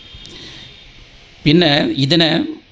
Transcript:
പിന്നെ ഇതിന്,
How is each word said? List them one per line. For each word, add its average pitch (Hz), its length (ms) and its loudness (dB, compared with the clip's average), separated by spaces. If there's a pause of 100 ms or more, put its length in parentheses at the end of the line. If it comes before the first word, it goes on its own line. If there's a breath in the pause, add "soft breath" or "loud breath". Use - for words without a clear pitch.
(1500 loud breath)
പിന്നെ 160 260 4 (340)
ഇതിന്, 160 240 2 (420)